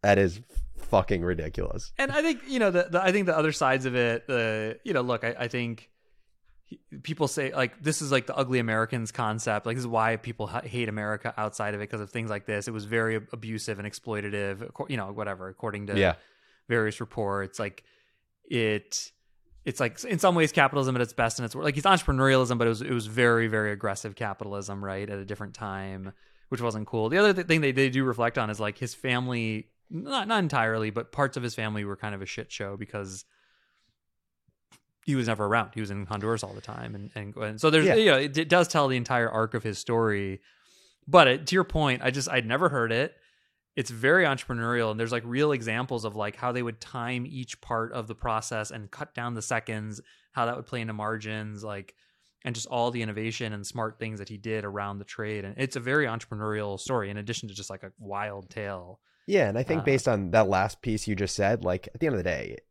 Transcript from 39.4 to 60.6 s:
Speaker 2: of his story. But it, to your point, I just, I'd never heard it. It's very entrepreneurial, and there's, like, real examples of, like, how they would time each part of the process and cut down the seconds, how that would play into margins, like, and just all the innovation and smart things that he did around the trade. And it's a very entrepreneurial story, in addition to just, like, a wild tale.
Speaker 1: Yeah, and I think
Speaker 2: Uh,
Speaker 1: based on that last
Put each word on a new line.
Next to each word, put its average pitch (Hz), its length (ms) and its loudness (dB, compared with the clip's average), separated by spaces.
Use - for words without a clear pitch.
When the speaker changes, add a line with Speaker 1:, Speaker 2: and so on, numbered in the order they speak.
Speaker 2:
of 113 100 -4
his 104 160 -4
story. 104 640 0
But 156 200 10
it, 131 200 2
to 175 80 0
your 190 80 4
point, 143 400 2
I 131 80 2
just, 135 180 -2
I'd 123 160 0
never 143 240 2
heard 120 220 0
it. 127 240 0
It's 127 140 -2
very 135 360 6
entrepreneurial, 117 680 0
and 107 80 -4
there's, 117 140 0
like, 117 120 -2
real 139 280 2
examples 117 500 -2
of, 107 120 -4
like, 104 200 -4
how 123 160 -2
they 123 100 0
would 117 200 -4
time 123 440 -6
each 127 360 -10
part 113 320 -2
of 110 140 -6
the 113 80 -10
process 110 540 -4
and 104 220 -12
cut - 240 -12
down 120 180 -4
the 113 80 -6
seconds, 110 600 -4
how 123 120 2
that 120 120 -2
would 120 100 -12
play 123 140 -6
into 113 120 -6
margins, 107 720 -6
like, 101 320 -10
and 127 100 -4
just 113 140 -8
all 120 240 2
the 120 100 -4
innovation 110 520 -4
and 101 120 -8
smart 110 320 -6
things 110 220 -8
that 98 100 -12
he 110 80 -12
did 107 280 -4
around 101 340 -4
the 101 60 -10
trade. 107 400 -6
And 101 120 -10
it's 131 180 -2
a 135 40 -4
very 135 260 0
entrepreneurial 107 720 -4
story, 113 300 -2
in 101 80 -8
addition 107 320 -6
to 98 60 -14
just, 101 140 -12
like, 98 140 -14
a 95 140 -14
wild 101 520 -8
tale. 95 500 -8
Speaker 1:
Yeah, 185 220 4
and 101 100 2
I 127 60 2
think 160 180 0
Speaker 2:
Uh, 113 40 -2
Speaker 1:
based 135 220 4
on 101 240 2
that 101 180 6
last 98 320 2